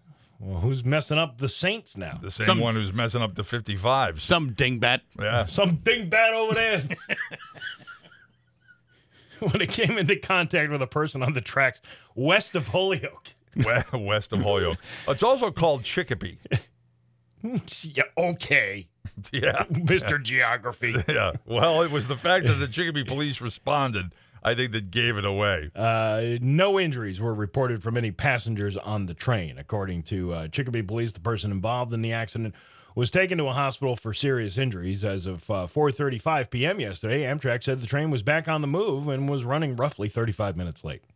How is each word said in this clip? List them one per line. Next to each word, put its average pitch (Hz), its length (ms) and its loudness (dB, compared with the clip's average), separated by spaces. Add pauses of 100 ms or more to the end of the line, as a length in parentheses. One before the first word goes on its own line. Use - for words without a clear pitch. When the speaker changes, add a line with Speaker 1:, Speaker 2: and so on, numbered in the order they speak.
(420)
Speaker 1:
Well, 95 180 -4
who's 127 260 0
messing 151 320 2
up 147 180 0
the 123 140 -2
Saints - 480 -4
now? 82 220 -8
Speaker 2:
The 95 100 -10
same 107 160 -2
Speaker 3:
Some 113 140 6
Speaker 2:
one 117 140 2
who's 101 200 -2
messing 117 260 0
up 110 140 -2
the 104 100 -4
fifty-fives. 107 800 0
Speaker 3:
Some 156 300 2
dingbat. 123 480 2 (180)
Speaker 2:
Yeah. 110 240 2
Speaker 1:
Some 175 320 2
dingbat 226 560 4
over 220 220 2
there. 220 340 2
<laughs> - 60 -4 (2500)
When 214 220 2
it - 80 0
came 226 260 2
into 185 200 4
contact 165 540 2
with 143 120 0
a 127 40 -2
person 147 360 -2
on 127 100 0
the 131 80 -2
tracks 131 400 0 (340)
west 165 400 2
of 156 140 0
Holyoke. 185 640 -2 (220)
Speaker 2:
We-, 123 80 4 (280)
<laughs> - 60 -
west 104 340 0
of 95 100 2
Holyoke. 92 360 2 (300)
It's 139 140 2
also 247 280 4
called 147 340 2
Chicopee. - 600 -4
<laughs> - 40 -16 (1300)
Speaker 1:
Yeah, 139 200 -2 (160)
okay. 131 680 0 (240)
Speaker 2:
<laughs> - 220 -16
Yeah. 131 380 2
Speaker 1:
Mister 147 480 2
Geography. 120 840 -2
Speaker 2:
<laughs> - 60 -6
Yeah. 110 240 2 (140)
Well, 156 340 4
it 170 100 2
was 143 160 0
the 135 120 -2
fact 180 280 4
that 107 100 8
the 139 120 -2
Chicopee 147 360 -2
police 139 360 -4
responded, 120 720 -2 (300)
I 117 120 2
think, 120 180 -2
that 104 180 -4
gave 117 260 2
it 101 80 -2
away. 98 500 2
Speaker 1:
Uh, 113 480 2 (200)
no 180 360 4
injuries 120 400 -2
were 113 140 -2
reported 107 500 -2
from 113 140 -2
any 113 140 0
passengers 110 640 -2
on 101 300 -4
the 87 80 -6
train. 85 420 -2
According 90 480 -4
to, 90 300 -4
uh, 80 140 -6
Chicopee 120 340 -2
police, 110 300 -4
the - 80 -16
person 104 300 -2
involved 113 440 -2
in 113 80 -2
the 113 100 -2
accident 113 420 -4 (400)
was 123 160 0
taken 180 280 2
to 151 60 2
a 131 100 0
hospital 135 420 0
for 110 160 -6
serious 117 460 0
injuries. 98 440 -2
As 98 220 -2
of, 90 260 -6
uh, 92 160 -2
four 147 240 2
thirty-five 139 600 0
P 127 160 0
M 196 120 0
yesterday, 113 440 -2
Amtrak 139 420 -2
said 131 160 0
the 117 60 -8
train 147 240 0
was 127 120 0
back 156 260 2
on 156 120 0
the 147 80 -2
move 147 400 0
and 139 220 0
was 139 140 -2
running 139 320 0
roughly 117 340 -2
thirty-five 104 480 -2
minutes 87 260 -6
late. 73 200 -10 (120)